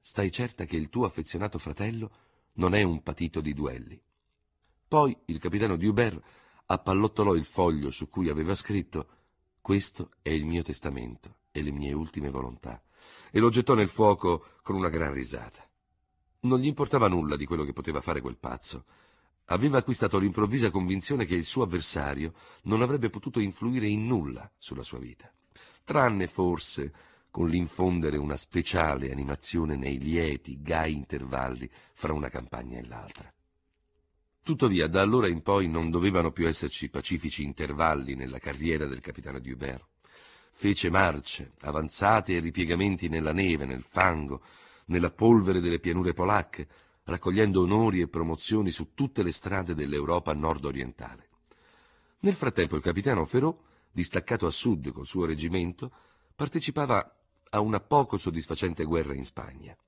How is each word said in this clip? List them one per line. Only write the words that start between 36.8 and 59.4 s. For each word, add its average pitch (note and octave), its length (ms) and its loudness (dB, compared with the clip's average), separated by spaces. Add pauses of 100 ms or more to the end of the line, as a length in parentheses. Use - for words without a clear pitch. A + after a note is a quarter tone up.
pacifici D2+ 540 -4
intervalli C#2+ 720 -2
nella B1+ 240 -10
carriera D2+ 460 -2
del C2 120 -8
capitano - 400 -12
Dubert. B1+ 480 -10 (640)
Fece G2 400 0
marce, E2 720 0
avanzate F2+ 720 2
e F2 60 0
ripiegamenti F2 680 0
nella D#2 240 0
neve, E2 340 0
nel C2 180 -8
fango, D#2 580 0 (440)
nella E2+ 260 2
polvere G2+ 480 6
delle E2+ 180 0
pianure F2 340 0
polacche, F2+ 540 -2 (380)
raccogliendo F#2+ 560 2
onori G2 400 4
e E2+ 80 0
promozioni E2 640 -2
su - 220 -10
tutte C3+ 280 -2
le F2 80 0
strade F2+ 460 -4
dell'Europa D2 580 0
nord-orientale. C#2 920 -6 (960)
Nel F#3+ 120 4
frattempo F#2+ 400 0
il D2+ 80 -2
capitano F#2+ 420 2
Ferró, C3+ 380 0 (300)
distaccato F#2 540 -2
a D#2+ 40 2
sud D#2 400 0
col B1+ 160 -12
suo F2+ 180 -2
reggimento, E2+ 680 -4 (420)
partecipava C#3+ 840 -2 (340)
a G#2 100 2
una G#2+ 180 2
poco C3+ 400 2
soddisfacente E2 640 -2
guerra D#2 320 0
in C2+ 100 -6
Spagna. - 520 -14 (120)